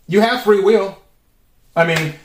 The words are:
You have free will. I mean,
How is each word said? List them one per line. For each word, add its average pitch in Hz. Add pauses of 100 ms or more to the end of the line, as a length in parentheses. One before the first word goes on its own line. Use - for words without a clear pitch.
You 190
have 247
free 202
will. 196 (760)
I 170
mean, 160 (120)